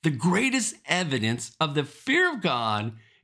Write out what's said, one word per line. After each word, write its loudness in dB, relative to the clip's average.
The 2
greatest 0
evidence 0
of 0
the 2
fear 0
of -6
God 0